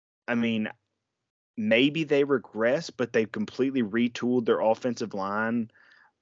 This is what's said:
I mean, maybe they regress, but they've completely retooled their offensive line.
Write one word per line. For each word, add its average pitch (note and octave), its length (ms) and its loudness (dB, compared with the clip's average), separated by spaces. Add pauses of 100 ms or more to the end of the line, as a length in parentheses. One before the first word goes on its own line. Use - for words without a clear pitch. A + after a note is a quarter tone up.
(280)
I A#2+ 80 -2
mean, A2+ 340 -2 (840)
maybe B2+ 480 2
they C#3+ 220 2
regress, C3 640 0
but - 240 -6
they've A2 180 0
completely B2+ 520 -2
retooled A#2+ 640 0
their A2 140 2
offensive A#2 540 -2
line. A2 580 -2 (500)